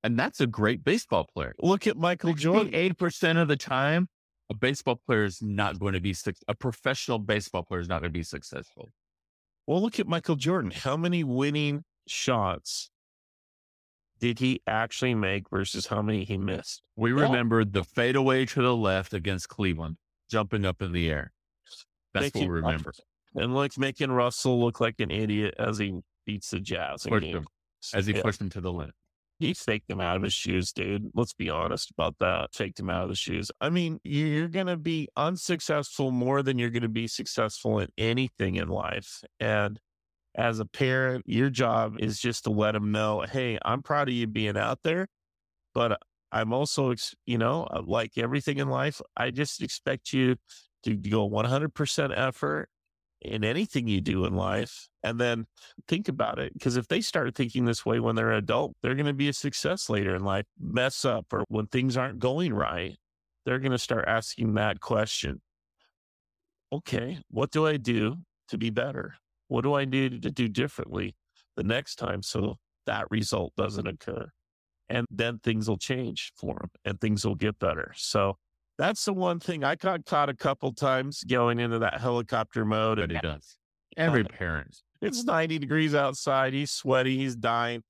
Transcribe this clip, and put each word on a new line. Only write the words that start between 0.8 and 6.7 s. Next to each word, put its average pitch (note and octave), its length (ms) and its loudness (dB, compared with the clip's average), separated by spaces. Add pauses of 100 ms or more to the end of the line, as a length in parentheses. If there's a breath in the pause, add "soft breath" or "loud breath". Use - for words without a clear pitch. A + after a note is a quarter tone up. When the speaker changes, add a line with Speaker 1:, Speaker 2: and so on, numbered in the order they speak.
Speaker 1:
baseball C#3+ 500 2
player. C2 260 -4
Speaker 2:
Look G3 280 4
at C3 100 2
Michael E3+ 360 0
Jordan. E3+ 420 2
Speaker 1:
Eight F3+ 220 2
percent E3 420 2
of E3 80 4
the C#3+ 100 4
time, C#3+ 500 2 (420)
a - 40 -4
baseball B2+ 420 0
player A2 300 2
is F#2+ 160 -4
not G2+ 380 0
going G2 140 0
to F#2 60 2
be F#2 140 0
suc-, F#2 220 -4 (120)
a A2 80 0
professional B2+ 640 -2